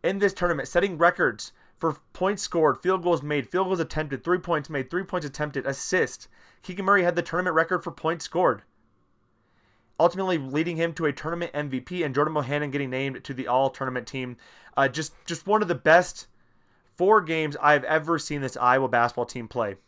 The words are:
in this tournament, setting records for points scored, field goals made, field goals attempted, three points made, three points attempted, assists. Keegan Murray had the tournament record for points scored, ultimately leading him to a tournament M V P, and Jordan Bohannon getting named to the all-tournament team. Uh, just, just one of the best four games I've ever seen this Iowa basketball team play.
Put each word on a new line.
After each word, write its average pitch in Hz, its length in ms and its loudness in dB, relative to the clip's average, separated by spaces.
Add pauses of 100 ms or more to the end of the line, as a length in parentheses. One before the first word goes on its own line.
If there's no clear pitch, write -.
in 196 180 0
this 196 120 2
tournament, 165 360 -2
setting 180 280 0
records 165 560 2 (240)
for 160 200 -2 (160)
points 196 300 -2
scored, 156 360 2
field 185 240 0
goals 165 220 2
made, 147 240 -4
field 185 180 0
goals 185 140 -2
attempted, 151 420 -4
three 180 160 0
points 165 320 -4
made, 139 180 -4
three 180 140 -4
points 175 240 -6
attempted, 143 400 -6
assists. - 640 -2 (340)
Keegan 185 220 -8
Murray 190 180 4
had 175 140 2
the 170 60 0
tournament 175 340 -2
record 170 260 2
for 170 80 -6
points 160 340 -4
scored, 160 380 2 (1400)
ultimately 180 400 2
leading 151 380 -2
him 165 160 -2
to 160 140 -4
a 143 60 0
tournament 170 400 -6
M 147 160 -4
V 131 120 -4
P, 175 240 -6
and 135 100 -4
Jordan 151 200 0
Bohannon 147 360 -2
getting 139 200 -4
named 131 340 -6
to 135 100 -10
the 123 140 -8
all-tournament 127 580 0
team. 127 300 -8 (400)
Uh, 139 100 4
just, 139 260 -4 (140)
just 165 220 -8
one 214 120 4
of 208 60 0
the 165 80 0
best 165 540 4 (680)
four 202 240 6
games 156 400 -2
I've 147 220 6
ever 160 340 0
seen 143 260 -4
this 131 140 -6
Iowa 127 300 4
basketball 120 400 0
team 117 220 -10
play. 107 260 -4 (140)